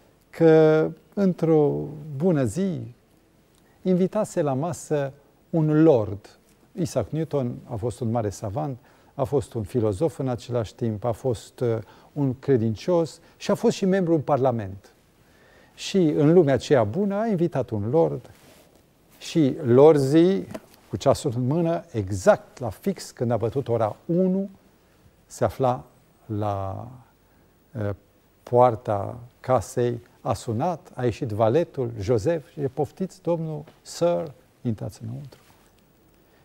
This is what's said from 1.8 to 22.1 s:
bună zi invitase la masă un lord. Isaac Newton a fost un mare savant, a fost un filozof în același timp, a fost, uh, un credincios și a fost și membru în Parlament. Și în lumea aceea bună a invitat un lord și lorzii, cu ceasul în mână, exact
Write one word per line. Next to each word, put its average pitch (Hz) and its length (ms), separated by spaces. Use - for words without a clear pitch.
bună 151 280
zi 151 360
invitase 185 600
la 143 120
masă 143 580
un 156 340
lord. 107 540
Isaac 135 300
Newton 147 540
a - 120
fost 110 240
un 113 120
mare 113 180
savant, 120 480
a 139 100
fost - 300
un 113 100
filozof 107 560
în 135 80
același 120 480
timp, 110 280
a 120 80
fost, - 480
uh, 117 180
un 135 260
credincios 135 800
și - 140
a 196 40
fost 226 200
și 202 100
membru 185 280
în 156 80
Parlament. 117 720
Și - 220
în 160 360
lumea 151 200
aceea 123 300
bună 190 320
a 220 120
invitat 165 420
un 107 200
lord 143 420
și - 460
lorzii, 151 840
cu - 80
ceasul 135 380
în 123 120
mână, 165 440
exact 104 680